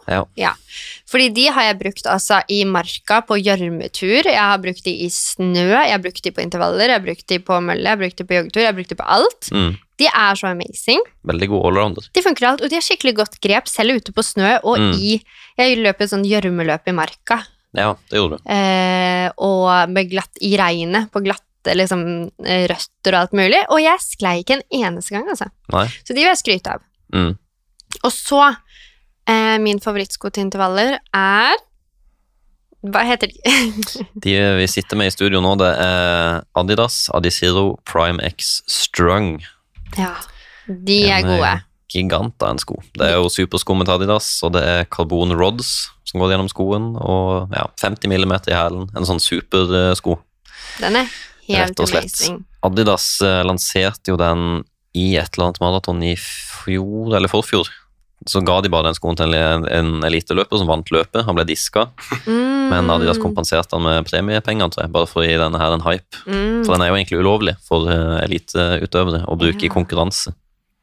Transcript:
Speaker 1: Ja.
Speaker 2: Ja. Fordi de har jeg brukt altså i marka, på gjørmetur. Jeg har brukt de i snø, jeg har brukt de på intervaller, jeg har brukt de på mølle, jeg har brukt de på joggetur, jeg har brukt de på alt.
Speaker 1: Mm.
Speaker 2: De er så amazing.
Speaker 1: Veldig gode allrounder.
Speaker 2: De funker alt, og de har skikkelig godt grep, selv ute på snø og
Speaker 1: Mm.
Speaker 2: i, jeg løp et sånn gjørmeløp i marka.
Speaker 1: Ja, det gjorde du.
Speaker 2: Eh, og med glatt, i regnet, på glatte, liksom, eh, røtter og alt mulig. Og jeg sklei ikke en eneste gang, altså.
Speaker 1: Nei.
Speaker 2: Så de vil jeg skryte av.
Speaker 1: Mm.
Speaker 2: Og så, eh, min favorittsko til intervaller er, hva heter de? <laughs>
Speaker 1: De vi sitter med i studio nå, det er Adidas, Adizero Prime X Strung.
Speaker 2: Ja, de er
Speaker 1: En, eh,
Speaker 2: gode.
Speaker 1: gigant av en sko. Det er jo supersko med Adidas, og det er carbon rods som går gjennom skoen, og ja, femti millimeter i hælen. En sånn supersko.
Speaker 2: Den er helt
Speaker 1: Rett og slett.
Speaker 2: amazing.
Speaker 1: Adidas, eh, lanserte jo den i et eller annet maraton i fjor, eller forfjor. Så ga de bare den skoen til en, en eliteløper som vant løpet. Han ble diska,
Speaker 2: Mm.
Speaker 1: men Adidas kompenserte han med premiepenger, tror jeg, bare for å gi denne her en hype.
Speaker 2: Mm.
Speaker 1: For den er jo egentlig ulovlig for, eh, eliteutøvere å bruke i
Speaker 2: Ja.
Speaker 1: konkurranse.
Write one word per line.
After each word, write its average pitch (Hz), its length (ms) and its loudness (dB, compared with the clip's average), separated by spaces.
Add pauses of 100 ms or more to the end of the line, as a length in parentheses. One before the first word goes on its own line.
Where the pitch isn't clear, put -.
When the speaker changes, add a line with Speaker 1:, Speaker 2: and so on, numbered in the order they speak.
Speaker 1:
Ja. - 160 0 (140)
Speaker 2:
Ja. 180 160 -2 (540)
Fordi 254 260 2
de 247 140 2
har 269 160 2
jeg 202 160 0
brukt 196 260 -8
altså 190 420 2
i 202 160 0
marka, 190 600 0
på 208 180 0
gjørmetur. 190 800 0
Jeg 339 140 2
har 202 220 4
brukt 180 240 -8
de 185 80 -4 (120)
i 175 60 -4
snø, 180 640 0
jeg 285 180 4
har 202 80 0
brukt 180 220 -8
de 196 100 -4
på 180 100 -6
intervaller, 175 460 0
jeg 240 140 2
har 185 40 -8
brukt 170 220 -8
de 185 120 -2
på 180 220 -2
mølle, 175 220 -4
jeg 196 60 0
har 220 80 2
brukt 185 180 -4
de 185 80 -10
på 185 140 -4
joggetur, 180 240 -2
jeg 233 60 2
har 208 60 0
brukt 185 160 -8
de 170 60 -8
på - 120 -8
alt. 294 440 2
Speaker 1:
Mm. 95 260 0 (200)
Speaker 2:
De 196 80 2
er 202 300 2
så 196 160 -6
amazing. 226 500 -2 (240)
Speaker 1:
Veldig 87 240 0
gode 101 160 2
allrounder. 95 480 2
Speaker 2:
De 370 80 2
funker 285 260 2
alt, 262 140 0
og 269 80 -2
de 320 60 -4
har 339 60 -2
skikkelig 262 340 -2
godt 214 260 -2
grep, 196 260 0
selv 226 300 0
ute 208 160 -8
på 220 100 -2
snø 214 400 2
og 240 140 2
Speaker 1:
Mm. 180 220 4
Speaker 2:
i, 214 240 0 (340)
jeg 247 220 4
løp 202 200 2
et 208 100 0
sånn 196 160 0
gjørmeløp 175 640 0
i 185 40 -2
marka. 180 520 -2 (300)
Speaker 1:
Ja, 101 220 2 (140)
det - 100 -2
gjorde 82 180 0
du. - 140 -8
Speaker 2:
Eh, 185 880 0
og 180 500 2
med 185 220 -2
glatt, 185 300 -6
i 202 160 0
regnet, 175 540 0
på 202 120 -2
glatte, 196 180 -2 (340)
liksom, 175 560 -2 (120)
eh, 185 240 0
røtter - 460 -4
og 180 80 4
alt 180 120 -2
mulig. 202 360 4
Og 311 100 4
jeg 320 200 4
sklei 180 440 -4
ikke 269 140 0
en - 60 -8 (320)
eneste 180 160 -10
gang, 220 180 -6
altså. 202 220 -6 (200)
Speaker 1:
Nei. 101 140 2 (180)
Speaker 2:
Så - 120 -20
de 294 80 2
vil 359 100 4
jeg - 40 0
skryte 190 360 -2
av. - 80 -10 (320)
Speaker 1:
Mm. 90 240 0 (640)
Speaker 2:
Og 247 80 2
så, 285 460 4 (720)
eh, 220 320 2
min 208 200 0
favorittsko 202 540 -6
til 196 160 -2
intervaller 196 480 0 (160)
er, 202 420 4 (1300)
hva 202 220 0
heter 240 240 0
de? 226 840 -2
<laughs> 214 120 -14
Speaker 1:
De 98 100 2 (220)
vi 92 100 2
sitter 98 300 -2
med 98 140 2
i - 20 -6
studio 95 300 2
nå, 95 180 4
det 90 160 6
er 87 600 2 (160)
Adidas, 107 480 0 (100)
Adizero 90 600 0 (100)
Prime 85 400 0
X - 400 -4
Strung. 90 720 0 (600)
Speaker 2:
Ja, 185 180 -4 (500)
de 190 320 0 (140)
er 190 80 2
Speaker 1:
En, 185 100 0
eh, 185 80 2
Speaker 2:
gode. 143 140 2 (400)
Speaker 1:
gigant 92 500 -2
av 55 140 -2
en - 60 -8
sko. - 180 -10 (180)
Det - 80 2
er 85 140 2
jo 90 100 2
supersko 92 480 -2
med 92 140 2
Adidas, 98 400 0 (120)
og 87 120 0
det 82 80 2
er 87 260 0
carbon 85 480 0
rods 110 540 -2 (160)
som 90 140 -4
går 95 120 2
gjennom 95 160 0
skoen, 104 380 -2 (100)
og 92 560 -2
ja, - 140 -2 (120)
femti 101 300 -2
millimeter 92 420 0
i 87 60 0
hælen. 90 380 -2
En 87 120 -2
sånn 87 140 0
supersko. 90 960 0 (640)
Speaker 2:
Den 208 160 0
er 247 160 0 (360)
helt 190 220 0
Speaker 1:
Rett 185 100 -10
og 175 120 0
slett. 170 180 0
Speaker 2:
amazing. 180 320 -4 (220)
Speaker 1:
Adidas, 98 420 2 (160)
eh, 92 220 2
lanserte 92 640 -2
jo 92 80 2
den 85 460 0 (320)
i 92 220 0
et - 200 -2
eller 87 140 0
annet - 100 -6
maraton 90 420 -2
i 87 120 0
fjor, 104 1000 -6
eller 95 140 4
forfjor. 104 380 2 (640)
Så 95 160 0
ga 90 160 4
de 98 80 -2
bare 82 160 2
den 80 80 0
skoen 85 240 -4
til 82 160 2
en, 80 320 2
en 80 400 0
eliteløper 90 540 0
som 90 100 0
vant 80 240 0
løpet. 82 320 2
Han 95 100 0
ble 82 100 2
diska, 104 420 -2 (400)
Speaker 2:
Mm. 262 420 0
Speaker 1:
men 87 220 2
Adidas 82 260 2
kompenserte 85 560 -2
han 82 100 0
med 80 220 2
premiepenger, 104 640 -2
tror 80 140 -6
jeg, 82 80 -6
bare 85 160 2
for 85 160 -2
å 82 40 2
gi 82 100 2
denne 82 200 0
her 80 160 2
en 82 80 -2
hype. 85 460 -4
Speaker 2:
Mm. 214 380 -2
Speaker 1:
For - 100 2
den 90 80 4
er 87 80 2
jo 98 80 2
egentlig 87 200 -2
ulovlig 98 360 2 (120)
for, 82 220 0
eh, 82 380 0
eliteutøvere 87 1000 -2
å 85 120 -4
bruke 82 240 0
i 85 40 0
Speaker 2:
Ja. - 60 -2
Speaker 1:
konkurranse. 87 640 -2 (480)